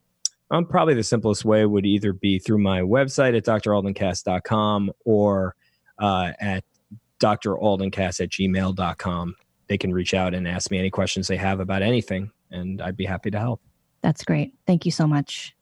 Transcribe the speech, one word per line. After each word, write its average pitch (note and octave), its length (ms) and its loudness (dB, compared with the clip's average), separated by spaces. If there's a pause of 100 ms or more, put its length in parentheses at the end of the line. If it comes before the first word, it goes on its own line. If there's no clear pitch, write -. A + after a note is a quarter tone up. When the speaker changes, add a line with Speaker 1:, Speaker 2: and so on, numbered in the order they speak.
(500)
Speaker 1:
Um, E3+ 160 2
probably E3 300 4
the A2+ 80 2
simplest G#2+ 420 0
way G#2+ 220 6
would G#2 180 2
either G2+ 260 2
be F#2+ 280 0
through A2 180 0
my F#2+ 240 2
website C3 560 2
at G2 80 -2
D A#2 60 2
R G#2 240 2
aldencass G2 480 -2
dot F#2 220 -2
com G#2+ 460 0 (140)
or, G2+ 500 2 (440)
uh, F#2 400 0
at F#2+ 240 -4 (560)
D A2 80 4
R G#2+ 100 4
aldencass G2 840 -2
at F2+ 100 -4
gmail F#2+ 460 0
dot F2 220 -4
com. E2+ 380 -6 (320)
They G2+ 100 -2
can F#2 160 -2
reach F#2 220 0
out F#2 180 0
and F2+ 140 -4
ask F2+ 240 -4
me F#2+ 80 0
any F#2+ 100 0
questions F#2+ 380 -2
they F#2 100 -2
have F#2+ 220 -2
about F#2+ 240 -2
anything, G#2 480 -2 (180)
and F#2 320 -8
I'd F2+ 160 -8
be G2 80 -4
happy F#2+ 240 -4
to G#2 100 -4
help. A#2+ 220 -4 (400)
Speaker 2:
That's - 220 -2
great. D3+ 320 -2 (100)
Thank F3 200 2
you E3+ 60 -2
so D#3+ 140 0
much. - 560 -2